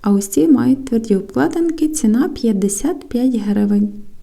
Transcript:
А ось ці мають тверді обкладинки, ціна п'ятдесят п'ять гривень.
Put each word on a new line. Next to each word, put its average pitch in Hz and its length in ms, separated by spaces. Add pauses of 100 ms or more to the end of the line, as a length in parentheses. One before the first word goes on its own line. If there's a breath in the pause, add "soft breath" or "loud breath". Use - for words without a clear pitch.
А 202 120
ось 202 160
ці 311 200
мають 262 360
тверді 226 320
обкладинки, 320 720
ціна 220 400
п'ятдесят 202 800
п'ять 247 280
гривень. 208 560 (300)